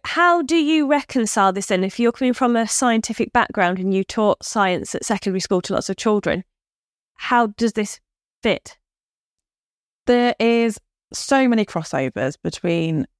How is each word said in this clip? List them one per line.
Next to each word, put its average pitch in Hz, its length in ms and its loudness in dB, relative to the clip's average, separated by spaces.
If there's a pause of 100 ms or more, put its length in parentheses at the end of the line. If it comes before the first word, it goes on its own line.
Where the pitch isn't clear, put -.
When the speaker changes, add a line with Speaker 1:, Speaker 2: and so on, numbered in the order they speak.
Speaker 1:
how 349 400 2
do 302 140 0
you 302 320 2
reconcile 226 640 0
this 190 140 -6
then? 185 180 0
If 196 160 -4
you're 233 100 4
coming 254 220 0
from 240 240 2
a 226 100 0
scientific 226 680 0
background 185 460 0
and 190 160 -2
you 190 80 2
taught - 420 0
science 185 520 -2
at - 80 -8
secondary 190 360 -2
school 180 220 0
to - 120 -4
lots - 140 -2
of 196 80 -4
children, 208 460 0 (720)
how 240 340 0
does 220 260 -2
this 208 260 -6 (420)
fit? - 340 -4 (1300)
Speaker 2:
There 240 340 4
is 233 400 2 (320)
so 269 340 2
many 226 180 2
crossovers 135 760 -4
between, 165 640 -2 (140)